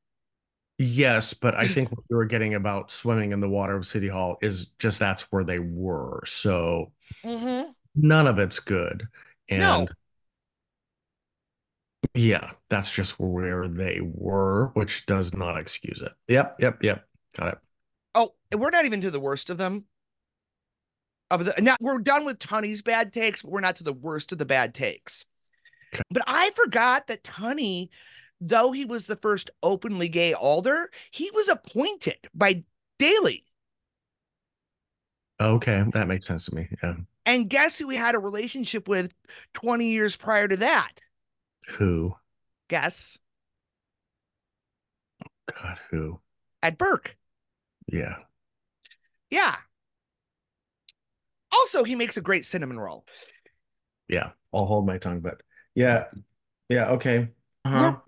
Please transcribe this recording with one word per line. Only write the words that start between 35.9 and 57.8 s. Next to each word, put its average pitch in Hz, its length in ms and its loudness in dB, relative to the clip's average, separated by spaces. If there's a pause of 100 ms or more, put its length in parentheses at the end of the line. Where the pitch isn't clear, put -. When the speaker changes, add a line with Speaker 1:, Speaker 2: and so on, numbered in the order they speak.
Speaker 1:
that 107 160 0
makes 95 180 -2
sense 85 200 -6
to - 100 -10
me. 85 120 -6 (140)
Yeah. 87 120 -4 (300)
Speaker 2:
And 240 240 2
guess 285 300 2
who 294 120 -8
he 262 60 -4
had 233 200 0
a - 20 -2
relationship 214 720 -6
with 185 240 0 (420)
twenty 233 360 0
years 214 260 2
prior 208 320 2
to 196 80 0
that? 220 380 2 (760)
Speaker 1:
Who? 87 480 0 (520)
Speaker 2:
Guess. 165 500 -4 (2250)
Speaker 1:
God, 90 240 -12 (120)
who? 80 300 -6 (420)
Speaker 2:
Ed 165 140 -2
Burke. - 400 -2 (720)
Speaker 1:
Yeah. 73 300 -6 (1120)
Speaker 2:
Yeah. 311 240 2 (2000)
Also, 427 320 4
he 240 100 -2
makes 233 220 -2
a 214 40 -4
great 175 260 0
cinnamon 131 320 -6
roll. 87 260 -10 (1040)
Speaker 1:
Yeah, - 220 -2 (220)
I'll 98 140 0
hold 104 200 2
my 92 120 -2
tongue, 87 220 -6
but 82 220 -8 (320)
yeah. 123 300 4 (640)
Yeah, 120 220 2
okay. 120 380 2 (360)
Uh-huh. 135 320 4 (120)